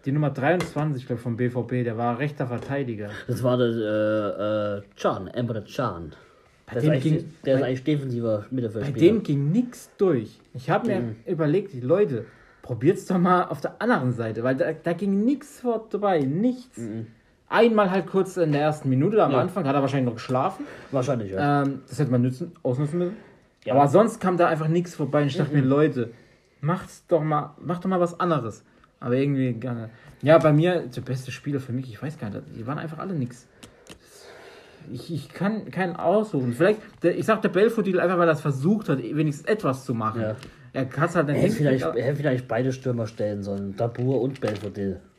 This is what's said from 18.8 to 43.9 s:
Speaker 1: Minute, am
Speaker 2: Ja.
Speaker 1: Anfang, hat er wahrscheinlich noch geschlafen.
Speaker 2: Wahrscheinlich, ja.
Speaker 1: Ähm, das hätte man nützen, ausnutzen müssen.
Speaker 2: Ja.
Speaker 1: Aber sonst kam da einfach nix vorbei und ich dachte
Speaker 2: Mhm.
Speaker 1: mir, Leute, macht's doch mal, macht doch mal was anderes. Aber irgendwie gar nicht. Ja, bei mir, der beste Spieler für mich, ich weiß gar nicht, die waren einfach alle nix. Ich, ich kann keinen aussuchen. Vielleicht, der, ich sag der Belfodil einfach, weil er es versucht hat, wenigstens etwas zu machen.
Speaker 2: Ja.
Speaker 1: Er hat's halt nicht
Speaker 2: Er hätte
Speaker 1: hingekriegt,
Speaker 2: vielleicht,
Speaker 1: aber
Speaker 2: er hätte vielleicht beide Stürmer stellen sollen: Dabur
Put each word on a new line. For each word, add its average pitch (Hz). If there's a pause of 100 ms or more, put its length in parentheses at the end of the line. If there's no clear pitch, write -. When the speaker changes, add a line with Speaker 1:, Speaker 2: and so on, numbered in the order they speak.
Speaker 1:
Minute, 170
am 135
Speaker 2:
Ja. 131
Speaker 1:
Anfang, 180
hat 139
er 143
wahrscheinlich 131
noch 113
geschlafen. 131 (260)
Speaker 2:
Wahrscheinlich, 123
ja. 143
Speaker 1:
Ähm, 135
das -
hätte 127
man 123
nützen, 131 (120)
ausnutzen 147
müssen. 180 (480)
Speaker 2:
Ja. 120
Speaker 1:
Aber 139
sonst 202
kam 180
da 175
einfach 156
nix 170
vorbei 147
und 147
ich 127
dachte 147
Speaker 2:
Mhm. 143
Speaker 1:
mir, 131
Leute, 131 (500)
macht's -
doch 160
mal, 151
macht 175
doch 190
mal 185
was 170
anderes. 139 (340)
Aber 120
irgendwie 135
gar 120
nicht. 113 (320)
Ja, 156
bei 156
mir, 160
der 127
beste -
Spieler 139
für 127
mich, 127
ich 110
weiß 156
gar 107
nicht, 104 (160)
die 113
waren 147
einfach 160
alle 190
nix. 127 (1400)
Ich, 131
ich -
kann 208
keinen 175
aussuchen. 165
Vielleicht, 190 (240)
der, 170
ich 151
sag 220
der 202
Belfodil 196
einfach, 175
weil 170
er 156
es 151
versucht 151
hat, 135
wenigstens 151
etwas 165
zu 131
machen. 110
Speaker 2:
Ja. 107 (360)
Speaker 1:
Er 131
hat's 165
halt 156
nicht 143
Speaker 2:
Er -
hätte 208
Speaker 1:
hingekriegt, -
Speaker 2:
vielleicht, 135
Speaker 1:
aber 160
Speaker 2:
er 120
hätte 143
vielleicht 131
beide 127
Stürmer 123
stellen 104
sollen: 98
Dabur 123